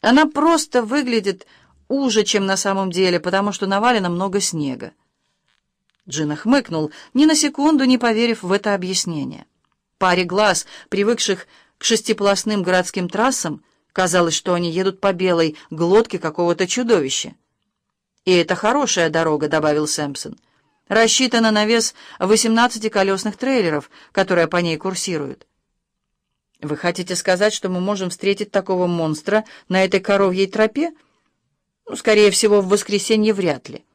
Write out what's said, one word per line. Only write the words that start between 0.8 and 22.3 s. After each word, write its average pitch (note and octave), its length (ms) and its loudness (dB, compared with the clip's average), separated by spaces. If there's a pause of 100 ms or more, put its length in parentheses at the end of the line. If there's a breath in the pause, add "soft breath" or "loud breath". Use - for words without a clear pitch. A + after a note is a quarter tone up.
выглядит A3+ 640 -2 (420 soft breath)
уже, B3+ 340 0
чем G3+ 240 0
на F#3+ 100 0
самом G3 340 -2
деле, F3+ 280 2
потому F#3+ 340 -2
что G3 140 -6
навалено G3+ 420 0
много F#3 320 -2
снега. C#3 520 -6 (1160)
Джина D3 280 -4
хмыкнул, E3+ 560 0 (200 loud breath)
ни C#4+ 140 4
на D#4 80 4
секунду D4 500 2
не B3+ 140 4
поверив A3+ 440 0
в F3+ 100 -2
это G3+ 220 0
объяснение. F3 720 -6 (520)
Паре F3+ 260 2
глаз, F#3 420 0 (220 loud breath)
привыкших G3+ 580 -2 (320 soft breath)
к - 60 -18
шестиполосным G3+ 800 0
городским F3+ 460 -2
трассам, G#3 540 -2 (300)
казалось, F3 420 0
что F3+ 200 -2
они F3 160 -2
едут F#3 300 -2
по G3 120 0
белой E3+ 440 0 (140 loud breath)
глотке F3 480 0
какого-то E3+ 480 -2
чудовища. G3+ 680 -2 (880)
"И F#3 80 2
это F3 220 2
хорошая G#3+ 560 0
дорога", — D#3 380 0
добавил D3+ 380 0
Сэмпсон. D3 520 -8 (500)
"Рассчитана A3+ 640 2
на G#3+ 160 2
вес A3+ 280 0 (240 loud breath)
восемнадцати A3+ 680 2